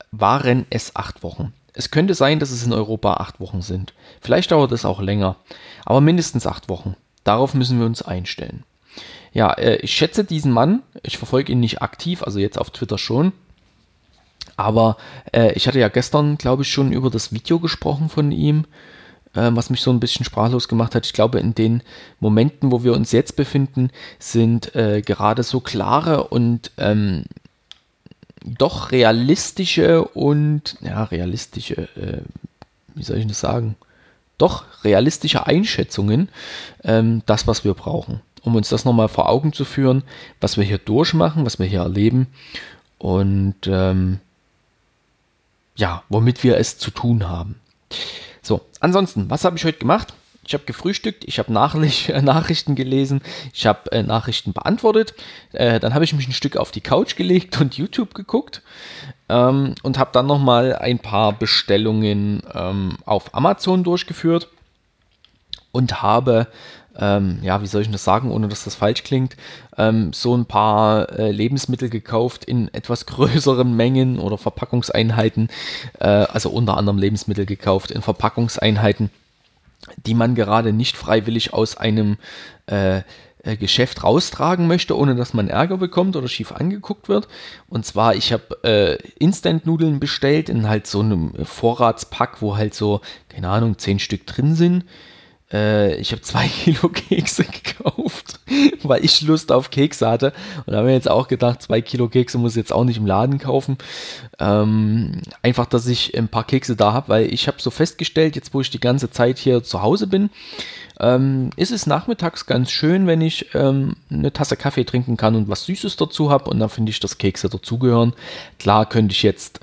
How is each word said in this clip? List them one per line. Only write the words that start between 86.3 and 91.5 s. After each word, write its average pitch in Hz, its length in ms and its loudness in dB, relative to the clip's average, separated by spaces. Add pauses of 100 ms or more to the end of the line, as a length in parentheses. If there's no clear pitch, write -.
angeguckt 196 580 -6
wird. 208 200 0 (400)
Und 113 180 -6
zwar, 113 300 2
ich - 160 -2
hab, - 320 -6
äh, 101 320 2 (220)
Instant-Nudeln 160 840 0
bestellt 143 480 0
in 110 200 0
halt 107 200 -2
so 101 120 -2
einem 101 320 0 (120)
Vorratspack, - 960 -2